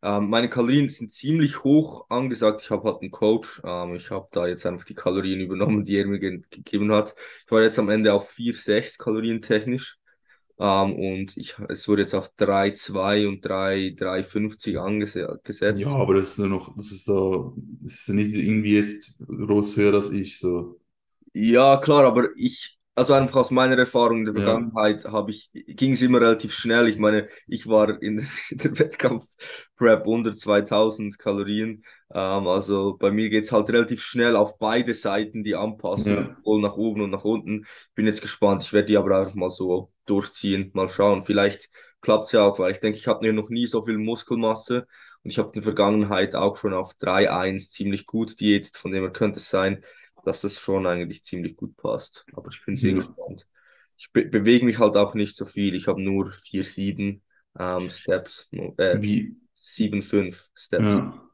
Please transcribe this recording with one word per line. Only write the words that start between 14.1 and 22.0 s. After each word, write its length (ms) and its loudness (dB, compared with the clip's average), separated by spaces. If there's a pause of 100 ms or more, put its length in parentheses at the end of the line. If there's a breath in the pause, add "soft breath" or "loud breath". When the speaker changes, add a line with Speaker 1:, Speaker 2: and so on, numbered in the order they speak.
Speaker 1:
fünfzig 560 -6
angese-, 640 -6
gesetzt. 420 -2
Speaker 2:
Ja, 100 -2
aber 200 2
das 180 0
ist 60 -8
nur 100 0
noch, 260 -6
das 160 -12
ist 160 -12
da, 440 0 (300)
das 120 -14
ist 160 -14
nicht 260 0
irgendwie 420 2
jetzt 420 -4
groß 580 -2
höher 180 4
als 160 0
ich, 280 -8
so. 400 -4 (560)
Speaker 1:
Ja, 420 6
klar, 280 8